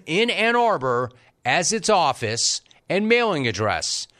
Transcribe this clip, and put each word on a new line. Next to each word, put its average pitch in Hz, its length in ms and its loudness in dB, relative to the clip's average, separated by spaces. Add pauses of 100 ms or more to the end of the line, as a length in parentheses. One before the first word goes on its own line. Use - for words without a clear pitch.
in 208 240 0
Ann 220 260 0
Arbor 131 560 0 (320)
as 160 300 0
its 220 160 -4
office 135 720 0 (260)
and 202 220 0
mailing 208 400 2
address. 98 580 -4 (120)